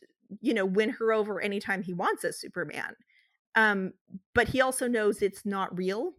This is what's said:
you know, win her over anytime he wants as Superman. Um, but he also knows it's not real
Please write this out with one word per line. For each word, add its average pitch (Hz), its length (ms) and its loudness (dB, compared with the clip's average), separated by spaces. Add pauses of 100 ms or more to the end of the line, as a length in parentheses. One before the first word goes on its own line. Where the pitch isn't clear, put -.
(420)
you 240 120 2
know, 202 120 2
win 208 260 2
her 226 220 2
over 208 280 0
anytime 202 420 -2
he 180 100 -6
wants 226 320 0
as 156 140 -4
Superman. - 560 -8 (600)
Um, 202 380 4 (400)
but 233 160 4
he 254 120 2
also 262 260 2
knows 214 340 2
it's 202 240 -2
not 196 320 -4
real 208 420 -2